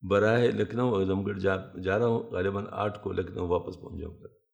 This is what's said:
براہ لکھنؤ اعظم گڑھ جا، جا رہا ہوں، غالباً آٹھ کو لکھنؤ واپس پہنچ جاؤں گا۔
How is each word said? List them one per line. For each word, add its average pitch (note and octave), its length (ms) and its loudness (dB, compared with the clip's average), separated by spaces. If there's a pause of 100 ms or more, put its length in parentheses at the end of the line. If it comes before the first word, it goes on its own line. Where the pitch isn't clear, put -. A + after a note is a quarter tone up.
براہ G#2 400 4
لکھنؤ A2+ 520 2
اعظم F#2+ 280 2
گڑھ G2+ 160 -2
جا، F#2+ 180 2 (280)
جا F#2+ 140 2
رہا A#2+ 80 2
ہوں، A#2 160 2
غالباً G2 480 -2
آٹھ G2+ 320 -4
کو F#2+ 100 -4
لکھنؤ F#2 340 -4
واپس - 340 -2
پہنچ E2 200 -12
جاؤں - 200 -12
گا۔ - 80 -18 (260)